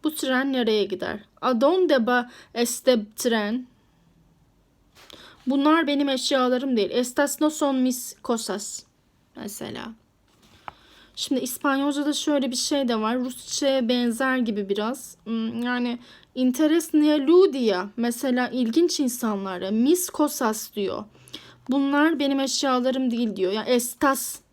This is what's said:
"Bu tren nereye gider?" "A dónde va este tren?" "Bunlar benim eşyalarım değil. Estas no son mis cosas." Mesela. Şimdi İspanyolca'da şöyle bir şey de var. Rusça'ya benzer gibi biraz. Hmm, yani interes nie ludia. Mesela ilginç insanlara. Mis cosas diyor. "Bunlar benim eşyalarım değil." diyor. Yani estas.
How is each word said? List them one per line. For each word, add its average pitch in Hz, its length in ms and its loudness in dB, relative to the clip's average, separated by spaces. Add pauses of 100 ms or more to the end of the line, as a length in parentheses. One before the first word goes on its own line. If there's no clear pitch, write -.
"Bu 302 120 -4
tren 262 380 0
nereye 220 300 2
gider?" 190 360 -6 (220)
"A 240 200 2
dónde 294 440 4
va 247 260 0 (220)
este 240 520 0 (100)
tren?" 226 520 -2 (1800)
"Bunlar 285 400 4
benim 285 220 2
eşyalarım 254 680 0
değil. 202 140 2
Estas 254 500 0
no 302 80 4
son 285 260 0
mis 254 480 -2
cosas." 220 600 -6 (520)
Mesela. 214 580 -12 (1200)
Şimdi - 260 -2
İspanyolca'da 277 720 -2
şöyle 285 380 0
bir 262 40 -6
şey 277 320 -2
de 226 140 0
var. 226 160 0
Rusça'ya 254 720 -2
benzer 247 480 0
gibi 208 320 -2
biraz. 214 540 -4
Hmm, 226 400 -4
yani 240 360 -4 (360)
interes 294 580 2
nie 302 340 4
ludia. 262 580 4 (120)
Mesela 240 520 0
ilginç 262 500 2
insanlara. 196 720 -2
Mis 269 380 2
cosas 247 680 -2
diyor. 202 280 -4 (680)
"Bunlar 277 500 2
benim 277 200 0
eşyalarım 262 720 0
değil." 226 240 -2
diyor. 185 160 0
Yani 214 180 -4
estas. 254 680 0 (140)